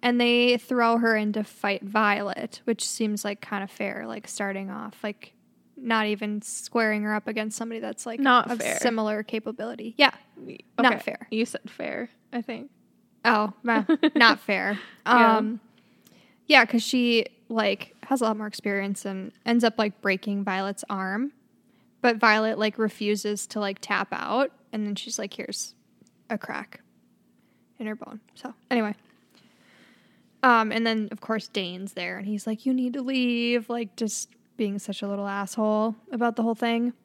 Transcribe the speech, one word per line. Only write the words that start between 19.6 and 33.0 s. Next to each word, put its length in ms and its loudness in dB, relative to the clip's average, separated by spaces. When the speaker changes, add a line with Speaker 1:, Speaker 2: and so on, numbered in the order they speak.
Speaker 1:
up, 140 4
like, 220 0
breaking 440 0
Violet's 440 -4
arm. 440 -4
But 180 4
Violet, 400 4
like, 200 0
refuses 680 -2
to, 120 -6
like, 200 -4
tap 320 -2
out. 400 -2
And 140 -4
then 80 -4
she's 240 -10
like, 160 -8
Here's 400 -10
a 80 -4
crack 420 -10
in 80 -8
her 100 -6
bone. 240 -16
So, 200 -14
anyway. 240 0
Um, 300 6
and 140 0
then, 240 0
of 100 -12
course, 280 -4
Dane's 460 -6
there, 240 -6
and 80 -8
he's 200 -4
like, 200 -6
"You 80 2
need 180 0
to 100 -6